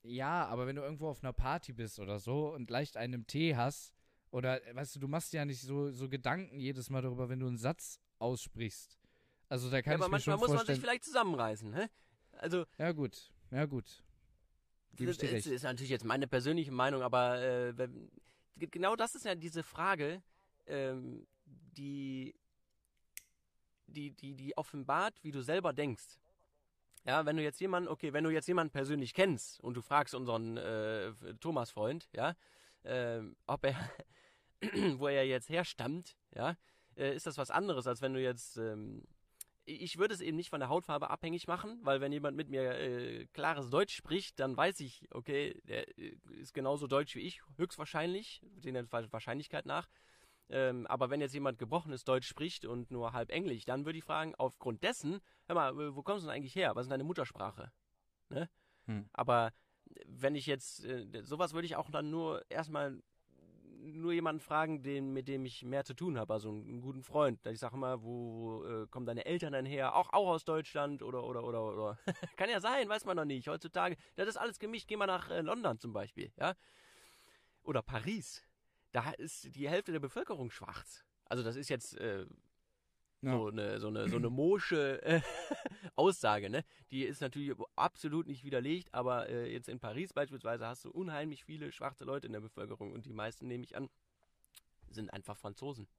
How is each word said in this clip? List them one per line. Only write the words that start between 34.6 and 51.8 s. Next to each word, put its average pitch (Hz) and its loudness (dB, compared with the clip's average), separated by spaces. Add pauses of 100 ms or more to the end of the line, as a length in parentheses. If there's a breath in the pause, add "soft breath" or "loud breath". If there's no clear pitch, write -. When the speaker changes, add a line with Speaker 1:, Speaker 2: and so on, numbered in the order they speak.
Speaker 2:
<laughs> 190 4
wo 143 2
er 139 6
jetzt 127 0
herstammt, 165 -2 (180)
ja, 147 0 (400 soft breath)
äh, 139 2
ist 160 -6
das 143 -4
was 135 -2
anderes, 160 2
als 120 0
wenn 131 0
du 131 2
jetzt, 123 -2
ähm, 107 -4 (640)
i-, - -8
ich 165 -6
würde 208 4
es 175 -8
eben 165 0
nicht 175 -4
von 151 -4
der 127 -2
Hautfarbe 151 0
abhängig 170 -2
machen, 202 -4
weil 139 4
wenn 139 0
jemand 143 0
mit 147 -4
mir, 127 2
äh, 123 -2
klares 143 0
Deutsch 165 4
spricht, - -4
dann 135 2
weiß 170 4
ich, - -12
okay, 139 -2
der, - -6
äh, - -10 (140)
ist - -14
genauso 143 0
deutsch 139 4
wie 117 -6
ich, - -6 (160)
höchstwahrscheinlich, 170 -2
den 180 -10
der 120 -4
Wa-, 117 -2
Wahrscheinlichkeit 135 -6
nach. 160 -2 (600 soft breath)
Ähm, 127 2
aber 127 2
wenn 143 2
jetzt 139 0
jemand 139 0
gebrochenes 147 -2